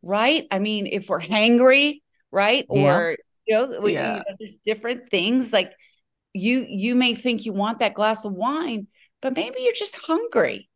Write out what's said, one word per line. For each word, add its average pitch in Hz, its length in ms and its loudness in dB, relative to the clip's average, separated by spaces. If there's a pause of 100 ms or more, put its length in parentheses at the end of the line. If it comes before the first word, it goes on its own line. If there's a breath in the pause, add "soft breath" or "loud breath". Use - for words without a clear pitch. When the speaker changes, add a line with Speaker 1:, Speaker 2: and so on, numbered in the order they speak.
Speaker 1:
right, 220 480 0
I 190 80 -2
mean, 208 280 -2
if 202 220 -6
we're 170 120 -2
hangry, 247 800 4 (300)
right, 214 400 2
Speaker 2:
Yeah. 143 260 4
Speaker 1:
or, 165 200 0 (300)
you 220 100 2
know, 233 240 -2
we, 208 120 0
Speaker 3:
Yeah. - 200 -2
Speaker 1:
you - 60 -6
know, - 200 -10
there's 208 260 -18
different 233 460 -6
things, 220 420 0
like, 190 200 0 (600 soft breath)
you, 233 360 -2
you 208 260 -4
may 247 200 2
think 226 300 -4
you 220 80 -8
want 202 280 -2
that 208 140 0
glass 214 300 -2
of 202 80 -6
wine, 233 540 -4 (340 soft breath)
but 262 140 -4
maybe 480 260 -6
you're 480 140 0
just 415 220 -8
hungry. 220 800 -2